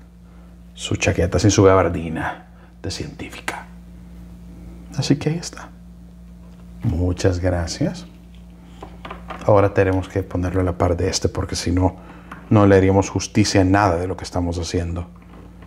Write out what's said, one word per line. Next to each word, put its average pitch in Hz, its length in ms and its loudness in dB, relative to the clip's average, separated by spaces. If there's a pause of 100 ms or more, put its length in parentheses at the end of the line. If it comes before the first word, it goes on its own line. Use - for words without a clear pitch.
(720)
su - 240 -6
chaqueta, 87 420 0
sin 101 100 4
su 101 140 6
gabardina 87 840 2 (360)
de 95 80 -8
científica. - 720 -12 (1300)
Así 135 180 2
que 147 140 -2
ahí 165 80 -2
está. - 320 -14 (1120)
Muchas 90 560 0
gracias. 90 680 -4 (1400)
Ahora 101 280 4
tenemos 92 360 0
que 95 140 -4
ponerlo 90 380 -4
a - 20 0
la 90 140 -2
par 90 200 2
de 92 120 -2
este, - 200 -2
porque 87 260 -6
si - 160 -4
no, 90 240 2 (540)
no 104 180 6
le 98 80 8
haríamos 95 340 4
justicia 101 520 2
a - 20 6
nada 95 320 4
de 90 100 -4
lo 92 120 -6
que - 60 -14
estamos 87 360 -4
haciendo. 87 500 -4 (580)